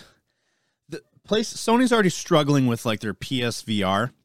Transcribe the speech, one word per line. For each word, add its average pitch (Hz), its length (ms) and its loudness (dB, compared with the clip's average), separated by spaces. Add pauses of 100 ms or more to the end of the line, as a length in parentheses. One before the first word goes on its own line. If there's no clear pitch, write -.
(880)
the 156 120 -12 (220)
place, 220 300 -4
Sony's 240 400 2
already 214 160 4
struggling 143 580 2
with, 117 180 -2
like, 107 140 -2
their 107 140 -6
P - 280 -6
S 120 200 -4
V 107 200 -2
R, 98 300 0 (140)